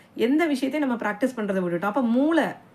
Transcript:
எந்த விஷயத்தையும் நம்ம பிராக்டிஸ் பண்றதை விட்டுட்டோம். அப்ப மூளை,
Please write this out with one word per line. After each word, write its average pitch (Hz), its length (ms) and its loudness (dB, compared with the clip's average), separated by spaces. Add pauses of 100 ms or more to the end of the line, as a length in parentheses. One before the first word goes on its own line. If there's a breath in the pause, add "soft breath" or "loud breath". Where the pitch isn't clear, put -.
(140 loud breath)
எந்த 285 320 2
விஷயத்தையும் 277 420 -2
நம்ம 220 220 -2
பிராக்டிஸ் 208 260 -2
பண்றதை 196 260 -2
விட்டுட்டோம். 175 220 -2
அப்ப 208 180 0
மூளை, 269 420 2 (300)